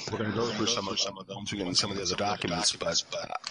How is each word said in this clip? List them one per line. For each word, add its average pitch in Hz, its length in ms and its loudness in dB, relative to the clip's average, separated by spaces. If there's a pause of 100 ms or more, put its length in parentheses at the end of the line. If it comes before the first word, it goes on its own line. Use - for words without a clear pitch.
(120)
we're 107 60 0
gonna 107 160 0
go 117 180 2
through 107 140 2
some 101 200 2
of, 95 140 0
some 98 160 0
of 95 100 -10
them, 98 100 -8
once 101 140 -6
we 107 60 -2
get 98 100 0
into 92 120 2
some 104 120 4
of 98 60 -4
the 98 60 -2
other 90 120 0
documents, 104 600 2
but - 260 2 (480)